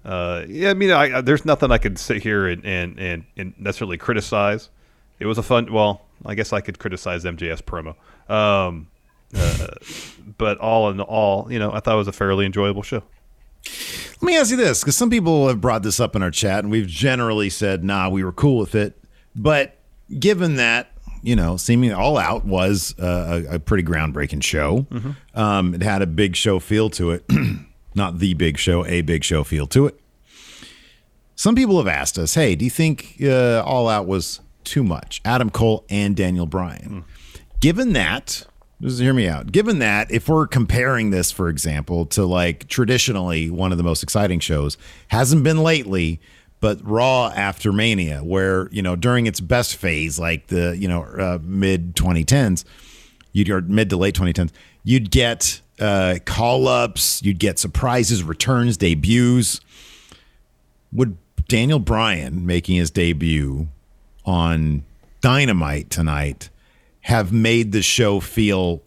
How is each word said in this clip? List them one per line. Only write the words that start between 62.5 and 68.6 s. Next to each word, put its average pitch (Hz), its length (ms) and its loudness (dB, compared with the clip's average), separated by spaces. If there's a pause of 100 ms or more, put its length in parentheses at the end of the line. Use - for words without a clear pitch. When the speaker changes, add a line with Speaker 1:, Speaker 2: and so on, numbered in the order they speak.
Speaker 2:
his 82 140 2
debut 78 760 0 (580)
on 80 580 0 (380)
Dynamite 101 680 2
tonight 73 600 -4 (560)
have 107 280 0
made 113 380 2
the 104 100 2
show 101 380 2
feel 92 680 0